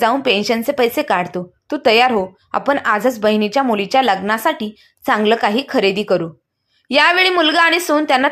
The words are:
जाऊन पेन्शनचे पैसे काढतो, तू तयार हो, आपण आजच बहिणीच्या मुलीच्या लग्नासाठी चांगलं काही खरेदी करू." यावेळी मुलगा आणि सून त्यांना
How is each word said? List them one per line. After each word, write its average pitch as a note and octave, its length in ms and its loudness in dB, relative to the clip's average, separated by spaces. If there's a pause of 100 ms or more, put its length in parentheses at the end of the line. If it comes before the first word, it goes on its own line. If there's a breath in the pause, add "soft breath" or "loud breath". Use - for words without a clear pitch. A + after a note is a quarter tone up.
जाऊन A#3 200 0
पेन्शनचे A3+ 520 -2
पैसे B3 300 -2
काढतो, F3+ 520 -4 (160)
तू D4+ 60 -4 (100)
तयार A#3+ 240 4
हो, F#3+ 280 -4 (140 soft breath)
आपण C#4 260 -2
आजच A3 420 -2
बहिणीच्या G#3+ 420 0
मुलीच्या A3+ 400 0
लग्नासाठी G#3+ 760 -2 (300 soft breath)
चांगलं G#3+ 280 2
काही A3+ 340 0
खरेदी G3 340 0
करू." F3 260 -2 (640)
यावेळी F4 400 4
मुलगा E4 300 2
आणि E4 200 2
सून D4+ 240 0
त्यांना C#4 260 0